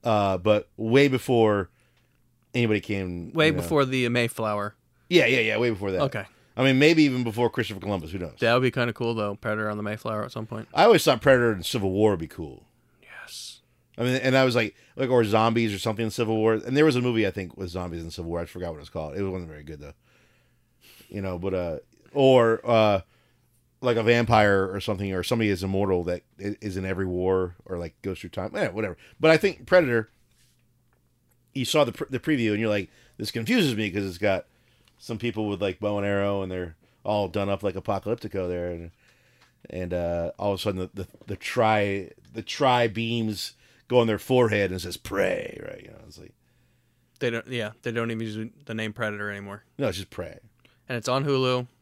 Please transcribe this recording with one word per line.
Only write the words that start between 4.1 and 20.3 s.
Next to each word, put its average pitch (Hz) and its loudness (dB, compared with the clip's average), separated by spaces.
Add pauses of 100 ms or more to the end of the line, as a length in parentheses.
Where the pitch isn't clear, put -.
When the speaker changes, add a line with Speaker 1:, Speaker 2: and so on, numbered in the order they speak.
Speaker 1:
Yeah, 165 6
yeah, 127 4
yeah, 107 0
way 120 2
before 98 -4
that. 92 0
Speaker 2:
Okay. 120 -4 (320)
Speaker 1:
I 123 2
mean, 131 4
maybe 156 6
even 127 0
before 117 0
Christopher 107 -6
Columbus. 90 -4
Who 98 -8
knows? 85 -8
Speaker 2:
That 117 4
would 127 2
be 127 2
kinda 120 -2
cool, 117 -4
though. 104 -4
Predator 107 -4
on 107 -6
the 104 -8
Mayflower 107 -6
at 131 -12
some 110 -10
point. 113 -12
Speaker 1:
I 175 6
always 220 8
thought 127 4
Predator 123 6
in 92 -4
Civil 98 -2
War 104 4
would 85 -2
be 80 -8
cool. 73 -14 (360)
Speaker 2:
Yes. - -18 (360)
Speaker 1:
I 113 -4
mean, 127 0
and 131 2
I 131 6
was 123 2
like, 110 0 (220)
like, 131 -2
or 120 6
zombies 110 2
or 95 -8
something 110 -4
in 107 -4
Civil 110 -2
War. 110 4
And 123 -2
there 151 6
was 139 4
a 127 2
movie, 113 2
I 95 0
think, 90 -10
with 87 -8
zombies 85 -8
in 82 -10
Civil 82 -10
War. 85 -4
I 85 -6
forgot 87 -10
what 82 -10
it - -18
was - -20
called. 78 -8
It 101 -4
wasn't 92 -6
very 76 -18
good, 73 -16
though. 71 -18 (1120)